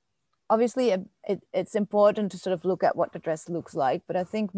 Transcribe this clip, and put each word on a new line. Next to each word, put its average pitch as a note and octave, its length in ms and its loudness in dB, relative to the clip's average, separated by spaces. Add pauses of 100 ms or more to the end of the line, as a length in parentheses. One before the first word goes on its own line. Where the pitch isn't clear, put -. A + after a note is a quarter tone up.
(500)
obviously A#3 400 2
it, F#3 120 0 (260)
it, G3 140 -2 (100)
it's F#3 240 -2
important G#3 560 2
to F#3 60 -12
sort F#3 160 -2
of E3 100 -6
look F3+ 200 0
at - 120 2
what - 160 -2
the F3 80 -10
dress D#3+ 280 -6
looks E3+ 260 -8
like, C#3+ 340 0
but E3+ 80 -4
I F#3 80 -2
think G#3+ 340 -6